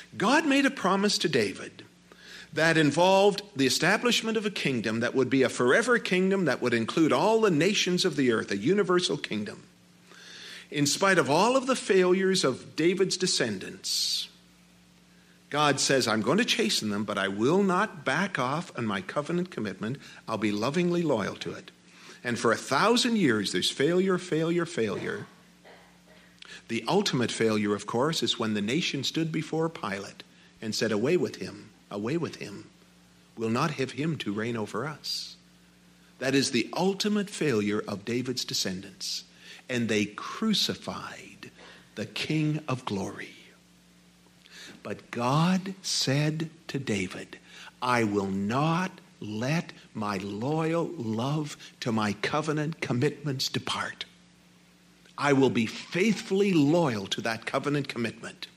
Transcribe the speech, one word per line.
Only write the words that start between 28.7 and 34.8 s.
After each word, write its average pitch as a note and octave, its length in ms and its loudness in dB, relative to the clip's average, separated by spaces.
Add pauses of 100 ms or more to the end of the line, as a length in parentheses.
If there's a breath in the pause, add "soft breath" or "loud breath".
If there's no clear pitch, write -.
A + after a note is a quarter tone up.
stood D#3+ 260 -2
before D#3+ 380 -2
Pilate - 540 -8 (380 loud breath)
and A2 140 -4
said, A2 160 0
"Away A#2+ 240 2
with B2 220 -2
him, - 320 -12 (200)
away A2 280 -4
with D#3 180 -4
him. - 300 -12 (720)
We'll A2+ 120 -2
not C3+ 260 2
have C3 160 -4
him D3 260 -4
to G2+ 160 -4
reign A2+ 240 -4
over G#2+ 280 -4